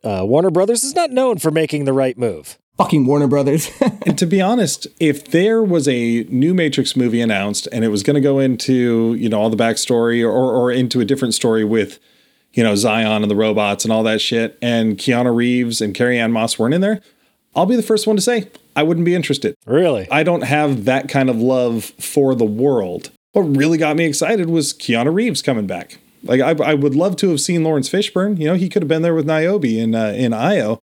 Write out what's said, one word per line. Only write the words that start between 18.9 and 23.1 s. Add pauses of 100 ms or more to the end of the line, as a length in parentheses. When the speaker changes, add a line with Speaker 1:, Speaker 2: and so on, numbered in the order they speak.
Speaker 3:
be
interested. (100)
Speaker 1:
Really?
Speaker 3:
I
don't
have
that
kind
of
love (140)
for
the
world. (200)